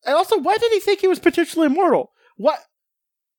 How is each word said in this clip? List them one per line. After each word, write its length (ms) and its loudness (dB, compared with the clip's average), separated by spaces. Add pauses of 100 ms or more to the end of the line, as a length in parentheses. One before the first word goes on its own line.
and 80 0
also, 240 0
why 180 0
did 160 0
he 80 2
think 200 0
he 80 2
was 100 0
potentially 480 0
immortal? 460 0 (240)
What? 240 -4 (800)